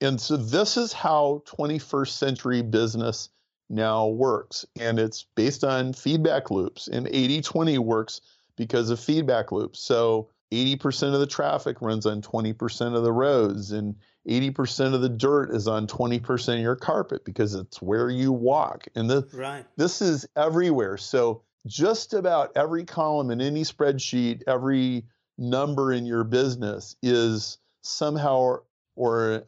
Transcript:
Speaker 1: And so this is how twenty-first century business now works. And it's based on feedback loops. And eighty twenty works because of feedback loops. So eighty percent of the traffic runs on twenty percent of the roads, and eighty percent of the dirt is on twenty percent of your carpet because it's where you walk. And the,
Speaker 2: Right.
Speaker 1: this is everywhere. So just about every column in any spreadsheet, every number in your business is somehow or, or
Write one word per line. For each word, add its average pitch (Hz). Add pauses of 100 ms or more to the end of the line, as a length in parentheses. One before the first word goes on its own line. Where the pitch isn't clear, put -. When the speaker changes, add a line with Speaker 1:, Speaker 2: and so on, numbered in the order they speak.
Speaker 1:
And 135
so 151
this 143
is 240
how 147
twenty-first 147
century 127
business 113 (400)
now 110
works. 113 (160)
And 117
it's 110
based 135
on 131
feedback 151
loops. -
And 123
eighty 135
twenty 160
works 113 (360)
because 117
of 120
feedback 135
loops. 104
So 113 (200)
eighty 127
percent 139
of 139
the 143
traffic 143
runs 110
on 104
twenty 110
percent 120
of 117
the 117
roads, 110
and 104 (300)
eighty 135
percent 135
of 127
the 127
dirt 131
is 107
on 107
twenty 120
percent 120
of 113
your 120
carpet -
because 104
it's 95
where 113
you 127
walk. 131
And 117
the, 135
Speaker 2:
Right. 135 (120)
Speaker 1:
this 170
is 160 (100)
everywhere. 151
So 117 (240)
just 202
about 175
every 165
column 151
in 117
any 147
spreadsheet, 123
every 127 (320)
number 135
in 123
your 117
business 117
is 117 (240)
somehow 147
or, 127 (300)
or 113